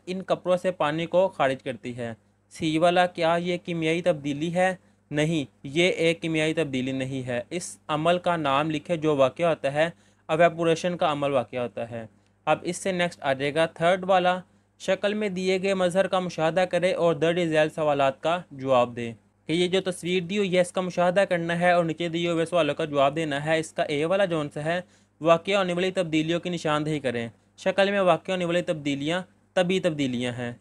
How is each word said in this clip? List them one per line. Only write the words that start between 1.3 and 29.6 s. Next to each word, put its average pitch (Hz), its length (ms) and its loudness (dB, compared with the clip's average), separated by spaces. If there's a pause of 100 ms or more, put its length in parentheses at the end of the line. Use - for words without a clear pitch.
खारिज 135 320 0
करती 123 300 -10
है। 117 240 -8 (360)
सी 160 260 -2
वाला, 175 300 4
क्या 170 300 0
ये 175 220 -4
कीमियाई 165 420 -2
तब्दीली 151 480 -2
है? 185 280 0 (320)
नहीं, 151 360 0 (200)
ये 165 220 2 (120)
एक 165 200 2
कीमियाई 160 340 -2
तब्दीली 135 400 -2
नहीं 131 300 -6
है। 123 280 -6
इस - 260 -10 (120)
अमल 165 300 2
का 175 180 0
नाम 147 320 0
लिखे 156 280 -4
जो 151 180 0
वाक़या 135 320 2
होता 143 220 -2
है 151 160 0 (420)
इवेपोरेशन 165 640 2
का 175 140 0
अमल 143 240 0
वाक़या 123 300 -2
होता 117 240 -6
है। 113 220 -12 (380)
अब 156 180 2
इससे 180 280 -4
नेक्स्ट 175 280 -2
आ 139 140 0
जाएगा 143 400 0
थर्ड 180 300 2
वाला, 180 380 2 (380)
शक्ल 190 340 -2
में 214 200 -4
दिए 185 240 0
गए 196 180 0
मजहर 185 300 2
का 185 140 0
मुशाहदा 165 460 0
करें 180 280 0
और 165 240 2
दर्ज 170 240 2
झैल 156 280 2
सवालात 143 500 0
का 170 220 -2 (120)
जवाब 127 400 2
दें। 117 200 -8
कि - 400 -8
ये 180 140 2
जो 190 140 0
तस्वीर 180 400 -2
दी 175 140 -6
हुई 202 120 0
है 180 120 4
इसका 180 220 0
मुशाहदा 180 440 2
करना 170 300 -2
है 175 200 4
और 175 80 4
नीचे 165 240 -4
दिए 170 220 -2
हुए 165 160 0
सवालों 160 280 2
का 160 120 -4
जवाब 143 280 2
देना 151 260 -2
है। 160 200 0
इसका - 260 -4
ए 151 200 -2
वाला 196 200 2
जो 165 140 0
आंसर 147 220 -6
है, 175 220 -4 (360)
वाक़या 165 380 2
होने 180 140 0
वाली 180 200 -2
तब्दीलियों 165 480 0
की 180 100 -6
निशानदेही 151 500 -2
करें। 117 300 -4 (280)
शक्ल 196 320 2
में 202 120 0
वाक़या 180 320 2
होने 180 100 -2
वाली 170 200 0
तब्दीलियाँ 151 600 -2 (320)
तभी 185 240 2